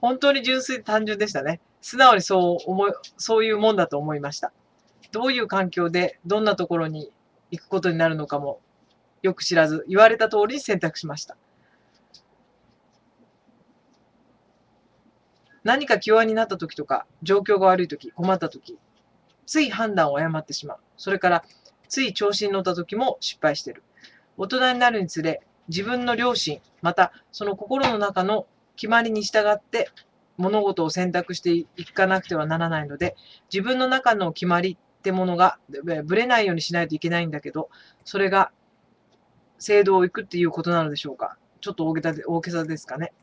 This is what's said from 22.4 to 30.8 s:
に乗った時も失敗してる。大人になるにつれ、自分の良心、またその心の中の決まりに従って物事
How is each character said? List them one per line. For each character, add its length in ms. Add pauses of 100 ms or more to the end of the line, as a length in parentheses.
に 60
乗 80
っ 40
た 100
時 220
も 240
失 200
敗 140
し 80
て 100
る。 120 (520)
大 120
人 240
に 80
な 100
る 100
に 80
つ 140
れ、 180 (280)
自 160
分 200
の 120
良 180
心、 260 (200)
ま 140
た 180 (180)
そ 140
の 100
心 320
の 120
中 260
の 240 (260)
決 160
ま 120
り 100
に 100
従 260
っ 120
て 280 (480)
物 260
事 220